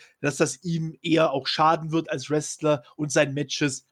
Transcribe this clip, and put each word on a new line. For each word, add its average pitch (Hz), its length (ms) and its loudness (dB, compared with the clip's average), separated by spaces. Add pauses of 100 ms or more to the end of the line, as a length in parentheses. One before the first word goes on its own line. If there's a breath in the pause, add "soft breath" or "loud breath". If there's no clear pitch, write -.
(200 soft breath)
dass 147 160 -2
das - 300 0
ihm 160 360 -4
eher 156 300 2
auch 135 160 -4
schaden 160 460 2
wird 165 160 0
als 131 200 -6
Wrestler 151 540 0 (140 soft breath)
und 151 120 -4
seinen 143 260 2
Matches, 143 560 -4